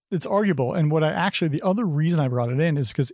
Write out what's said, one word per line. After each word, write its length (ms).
it's 140
arguable. 480
And 180
what 120
I 80
actually, 380
the 120
other 240
reason 340
I 80
brought 240
it 80
in 180
is 140
'cause 220